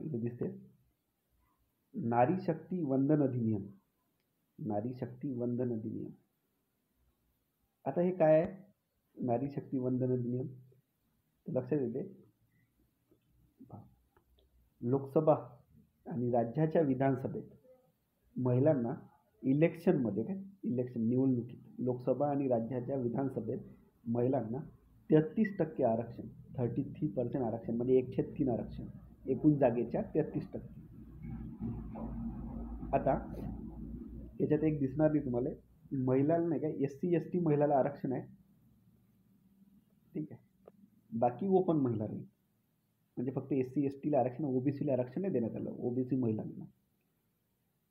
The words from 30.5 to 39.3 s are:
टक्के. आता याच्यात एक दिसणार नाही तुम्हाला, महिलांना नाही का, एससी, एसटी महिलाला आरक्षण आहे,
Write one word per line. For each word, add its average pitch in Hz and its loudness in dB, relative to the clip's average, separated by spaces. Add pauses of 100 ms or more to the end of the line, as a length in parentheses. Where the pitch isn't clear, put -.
टक्के. - -12 (2000)
आता 135 2 (1300)
याच्यात 151 4
एक 156 2
दिसणार 139 2
नाही 147 2
तुम्हाला, 123 0 (540)
महिलांना 143 4
नाही 147 0
का, 156 -2
एससी, 151 0
एसटी 165 0
महिलाला 147 4
आरक्षण 131 2
आहे, 135 -4 (1900)